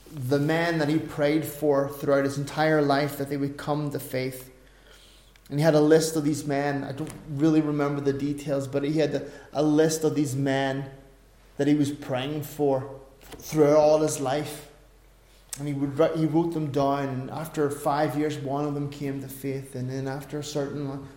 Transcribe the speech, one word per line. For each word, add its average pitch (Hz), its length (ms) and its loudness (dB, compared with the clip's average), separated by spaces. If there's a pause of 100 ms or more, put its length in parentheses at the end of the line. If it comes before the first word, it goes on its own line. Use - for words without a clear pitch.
the 143 300 -2
men 165 380 0
that 151 100 2
he 156 120 0
prayed 151 440 0
for 139 460 0
throughout 139 340 2
his 139 140 -2
entire 156 440 2
life 139 360 2
that 139 120 -6
they 147 60 -2
would 139 220 -4
come 147 340 -2
to 139 80 -6
faith. 131 520 -6 (1000)
And 143 100 -2
he 147 40 2
had 156 120 6
a 151 60 8
list 160 340 6
of 156 80 0
these 143 220 -2
men. 139 400 -2
I - 80 -8
don't 156 180 -8 (180)
really 156 300 4
remember 147 400 0
the 139 140 2
details, 139 520 -4
but 139 180 -2
he 156 160 0
had 143 140 2
a, 135 120 -4 (260)
a 135 100 0
list 156 440 4
of 143 100 2
these 135 200 0
men 135 540 0 (680)
that 143 100 0
he 147 80 6
was 143 160 2
praying 139 520 -6
for 139 460 0 (500)
throughout 151 360 4
all 151 240 6
his 147 220 0
life. 135 480 -6 (880)
And 143 80 -6
he 147 60 -2
would 139 260 -2
write, 160 160 4
he 160 100 2
wrote 165 280 2
them 156 180 -4
down, 139 380 0
and 131 200 -6
after 151 400 -2
five 143 480 0
years, 147 200 0
one 135 280 -4
of 147 80 -2
them 143 160 -4
came 139 320 -6
to 135 60 -12
faith, 135 480 -8
and 127 140 -6
then 135 180 -6
after 147 320 -8
a 143 40 -6
certain 143 440 -4
one, 139 300 -10